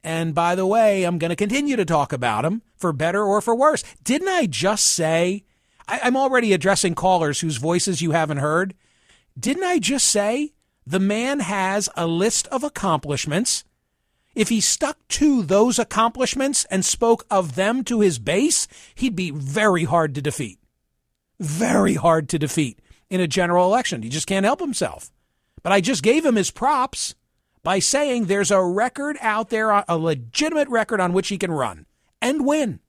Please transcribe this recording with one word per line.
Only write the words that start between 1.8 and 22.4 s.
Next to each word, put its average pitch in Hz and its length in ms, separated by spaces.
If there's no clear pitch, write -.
talk 151 260
about 120 320
him, 196 200
for 175 160
better 170 320
or 202 160
for 233 160
worse. 294 280
Didn't 320 260
I 339 180
just 170 380
say, 170 580
I, 233 160
I'm 247 140
already 254 360
addressing 180 420
callers 165 460
whose 156 160
voices 165 440
you 165 100
haven't 151 260
heard. 160 360
Didn't 285 240
I 359 140
just 254 300
say 226 460
the 175 120
man 233 420
has 190 540
a 170 120
list 175 400
of 262 160
accomplishments? 156 1000
If 214 140
he 226 120
stuck - 360
to 277 340
those 202 340
accomplishments 247 920
and 190 120
spoke - 460
of 175 260
them 220 280
to 233 160
his 180 180
base, 190 500
he'd 240 200
be 170 160
very 160 520
hard 151 320
to 147 60
defeat. 131 380
Very 190 540
hard 160 360
to 165 100
defeat 143 400